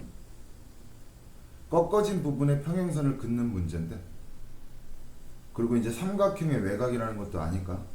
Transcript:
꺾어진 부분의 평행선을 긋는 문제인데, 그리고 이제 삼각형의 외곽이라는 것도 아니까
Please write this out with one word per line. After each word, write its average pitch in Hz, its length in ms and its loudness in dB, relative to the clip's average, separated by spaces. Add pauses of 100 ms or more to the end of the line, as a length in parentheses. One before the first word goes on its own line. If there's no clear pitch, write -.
(1700)
꺾어진 190 540 4
부분의 143 400 4
평행선을 156 560 2
긋는 120 280 2
문제인데, 85 560 -2 (1500)
그리고 117 240 4
이제 113 140 4
삼각형의 180 720 2
외곽이라는 110 560 0
것도 98 200 -4
아니까 90 460 -2 (100)